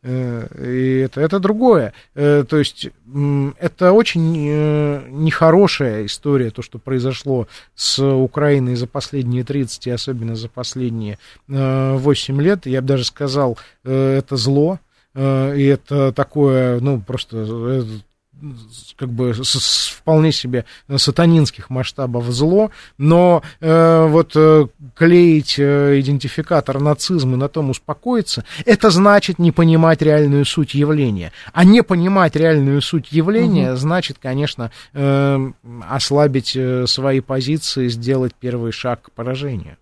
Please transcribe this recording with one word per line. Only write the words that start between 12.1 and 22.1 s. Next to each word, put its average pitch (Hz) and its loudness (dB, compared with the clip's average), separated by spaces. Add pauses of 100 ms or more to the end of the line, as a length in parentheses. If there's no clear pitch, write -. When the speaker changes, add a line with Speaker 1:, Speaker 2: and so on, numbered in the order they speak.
Speaker 1:
лет. 185 0
Я 131 -4
бы 131 -6
даже 135 0
сказал, 135 -4 (260)
э, 135 0
это 139 -4
зло. 143 0 (340)
Э, 135 -2
и 139 2
это 139 0
такое, 131 0
ну, 135 -2
просто, - -10
э, 117 -6 (600)
с-, 113 -20
как 131 -10
бы 120 -2
с-, 117 -8 (160)
с-, - -2
вполне 156 2
себе 123 -4 (320)
сатанинских 160 2
масштабов 123 -6